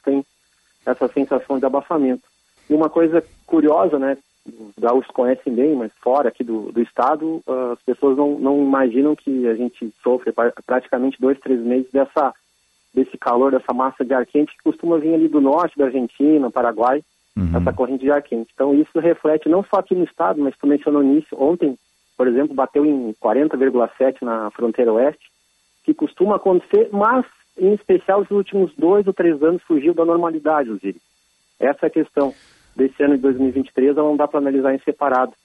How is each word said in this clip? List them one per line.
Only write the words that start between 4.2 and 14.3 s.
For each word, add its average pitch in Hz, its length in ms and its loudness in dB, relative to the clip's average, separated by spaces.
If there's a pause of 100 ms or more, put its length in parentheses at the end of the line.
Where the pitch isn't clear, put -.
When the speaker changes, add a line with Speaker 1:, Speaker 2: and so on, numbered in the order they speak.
Speaker 1:
os 110 320 -20
gaúchos 120 320 0
conhecem 127 440 -2
bem, 143 200 2
mas 117 160 -4 (120)
fora 127 260 2
aqui 123 160 -6
do, 110 260 -6
do 120 120 -2
estado, 151 680 -4
ah, 127 240 -4
as 117 60 -10
pessoas 131 360 0
não, 147 240 0
não 143 240 0
imaginam 135 540 0
que 127 320 -4
a 113 60 0
gente 120 360 -8 (120)
sofre 123 300 0
pra-, 117 200 0 (140)
praticamente 127 520 -2
dois, 135 220 0
três 131 200 -2
meses 127 300 -2
dessa, 135 440 -2 (580)
desse - 240 -4
calor, 127 360 0
dessa 127 200 -2
massa 131 320 -4
de 120 80 -4
ar 127 140 0
quente - 280 -2